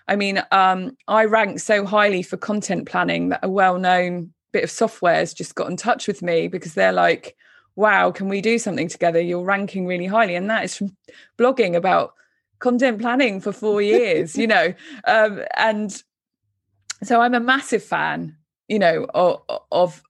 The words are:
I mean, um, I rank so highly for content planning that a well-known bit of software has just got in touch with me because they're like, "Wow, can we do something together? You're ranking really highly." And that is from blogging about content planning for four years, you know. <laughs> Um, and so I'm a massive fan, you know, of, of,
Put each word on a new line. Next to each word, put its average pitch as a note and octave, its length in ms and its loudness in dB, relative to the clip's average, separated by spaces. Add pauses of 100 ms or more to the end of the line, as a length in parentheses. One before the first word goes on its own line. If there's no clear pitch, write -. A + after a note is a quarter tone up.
I G3 80 0
mean, G3 260 -2 (100)
um, F#3 440 2 (120)
I A3 180 2
rank G#3+ 340 0
so G#3 260 0
highly G3+ 380 2
for F3+ 140 -10
content G3+ 500 -4
planning F3 420 -2
that F3+ 140 -4
a F#3 60 -2
well-known F3+ 840 0 (220)
bit G#3 100 0
of - 80 -4
software A3 440 0
has E3 180 -2
just - 220 -14
got - 140 -4
in F3+ 80 -6
touch B3 300 -4
with G3 140 -4
me E3+ 260 0
because F3 280 -12
they're F#3+ 180 4
like, F3 420 0 (400)
"Wow, F#3+ 360 4
can F#3+ 180 -6
we G3 120 -4
do A3+ 160 2
something F3 300 -4
together? E3+ 340 0
You're F3 220 -2
ranking G3 420 -2
really F3+ 220 -4
highly." G3+ 280 0
And F#3 140 -4
that A3 160 -2
is F#3 120 -8
from G3+ 180 -8 (420)
blogging A#3 380 2
about F3 380 0 (460)
content B3 400 0
planning A#3+ 400 -2
for G3+ 140 -6
four G#3 280 0
years, G3+ 560 2
you A3+ 100 0
know. F3+ 260 4 (160)
<laughs> C4 160 -18
Um, - 360 4 (140)
and G#3+ 460 -2 (1040)
so A#3 180 2
I'm A#3+ 120 2
a B3 60 2
massive B3 440 -2
fan, D#3+ 520 -4 (340)
you G#3+ 100 0
know, E3 340 2
of, F3 280 2 (300)
of, F3 380 0